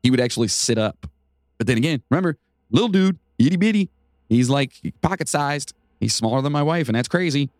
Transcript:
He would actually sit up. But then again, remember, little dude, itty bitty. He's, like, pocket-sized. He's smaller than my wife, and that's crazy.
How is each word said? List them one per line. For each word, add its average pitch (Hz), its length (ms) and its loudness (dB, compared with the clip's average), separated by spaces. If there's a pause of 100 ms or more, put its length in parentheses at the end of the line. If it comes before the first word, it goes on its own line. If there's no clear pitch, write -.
He 127 80 4
would 127 80 4
actually 117 260 0
sit 110 320 -2
up. - 320 -4 (480)
But 110 80 -10
then 123 100 2
again, 139 320 0
remember, 175 300 0 (320)
little 202 200 2
dude, 190 280 2 (200)
itty 156 180 4
bitty. 208 340 0 (380)
He's, 120 200 2
like, 139 240 0 (280)
pocket-sized. 147 760 -4 (240)
He's - 160 -2
smaller 113 260 -2
than 143 120 -2
my 147 100 0
wife, 160 260 -2
and 117 60 -2
that's 123 140 -2
crazy. 143 520 -2